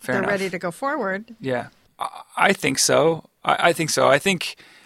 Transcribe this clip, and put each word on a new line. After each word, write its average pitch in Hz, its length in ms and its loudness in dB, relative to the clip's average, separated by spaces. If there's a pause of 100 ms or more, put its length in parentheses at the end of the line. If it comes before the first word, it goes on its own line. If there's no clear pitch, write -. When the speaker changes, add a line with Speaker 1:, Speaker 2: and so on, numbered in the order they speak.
Speaker 1:
Fair - 160 -4
Speaker 2:
they're - 80 0
Speaker 1:
enough. - 80 -2
Speaker 2:
ready 196 180 -2
to 180 80 -8
go 175 140 -6
forward. 226 680 -6
Speaker 1:
Yeah, 127 280 -4 (320)
I, - 220 -10 (140)
I - 160 4
think 135 280 -2
so. 151 500 2 (140)
I, - 240 2
I 175 40 6
think 160 180 -2
so. 127 180 2
I 135 100 6
think, - 380 -2 (300)